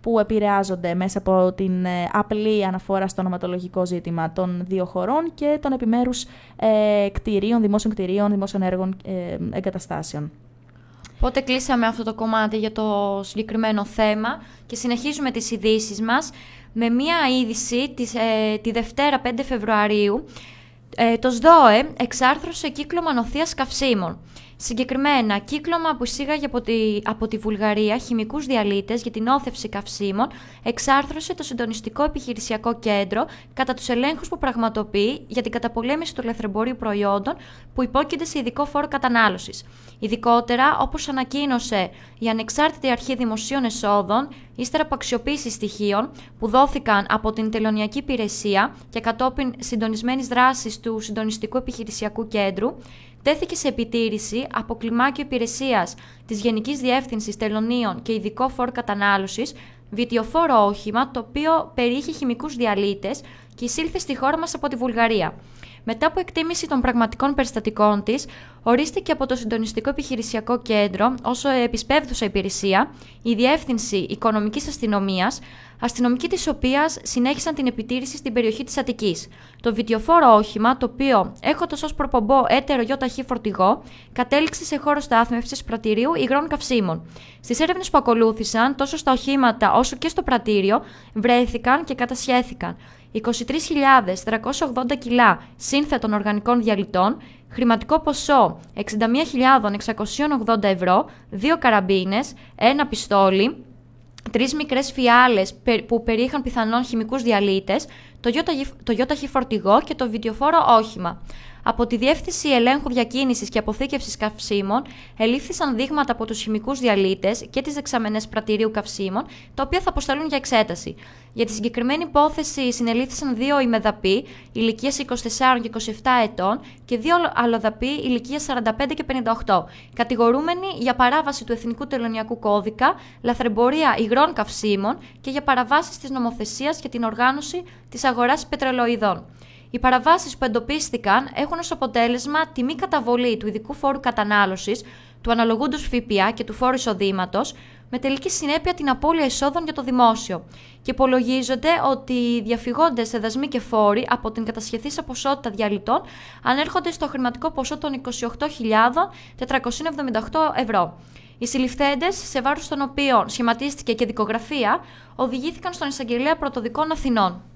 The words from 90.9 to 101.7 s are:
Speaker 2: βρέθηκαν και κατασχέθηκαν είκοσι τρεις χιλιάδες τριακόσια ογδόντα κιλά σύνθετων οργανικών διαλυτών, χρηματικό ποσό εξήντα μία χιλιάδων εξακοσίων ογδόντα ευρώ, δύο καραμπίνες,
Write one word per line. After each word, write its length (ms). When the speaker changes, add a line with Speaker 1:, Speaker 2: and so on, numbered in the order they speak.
Speaker 2:
βρέθηκαν 720
και 120
κατασχέθηκαν 800
είκοσι 320
τρεις 200
χιλιάδες 580
τριακόσια 440
ογδόντα 280
κιλά 460
σύνθετων 580
οργανικών 500
διαλυτών, 540
χρηματικό 500
ποσό 600
εξήντα 360
μία 140
χιλιάδων 500
εξακοσίων 580
ογδόντα 360
ευρώ, 380
δύο 280
καραμπίνες, 760